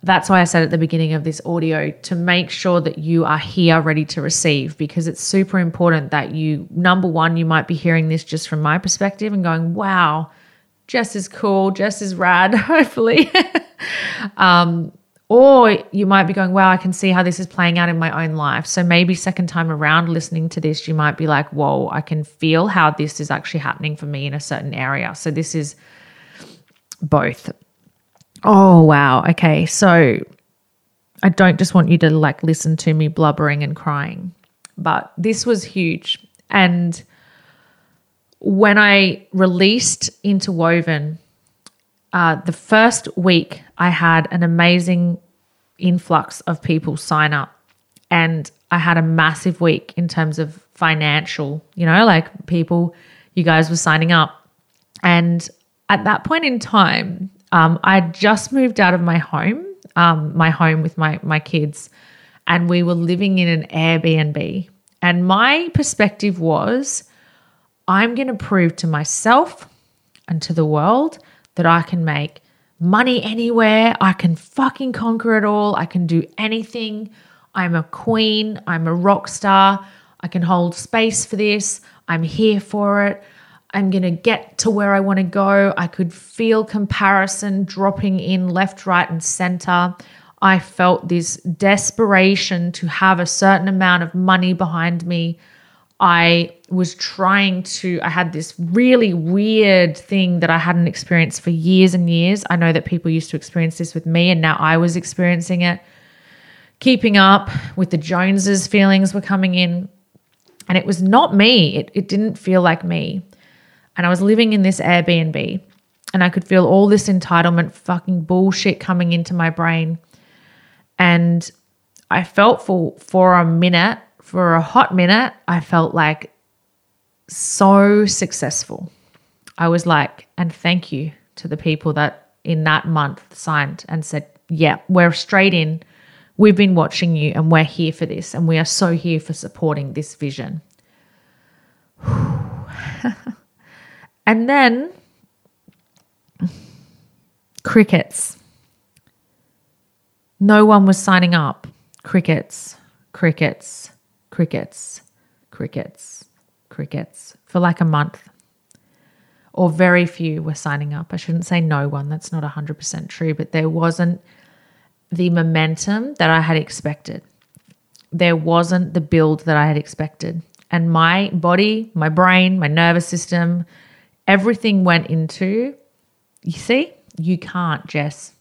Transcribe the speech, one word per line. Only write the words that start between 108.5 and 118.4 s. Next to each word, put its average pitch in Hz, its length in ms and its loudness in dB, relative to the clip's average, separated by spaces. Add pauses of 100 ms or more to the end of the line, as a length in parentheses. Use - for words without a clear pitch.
feelings 196 480 4
were 202 60 -4
coming 190 360 -2
in, 180 340 -2 (800)
and 185 80 2
it - 80 -2
was 180 160 -2
not 214 340 4
me. 208 400 4
It, - 180 -6
it 196 140 -4
didn't 208 280 -4
feel 185 260 0
like 170 240 0
me. 170 360 -6 (760)
And 175 80 -2
I 175 40 2
was 180 120 0
living 220 320 2
in 208 80 2
this 190 180 2
Airbnb, 170 800 0 (540)
and 185 100 2
I 180 60 2
could 175 180 -6
feel 185 180 4
all 196 220 4
this 202 220 2
entitlement 170 640 2
fucking 180 480 -4
bullshit 185 580 0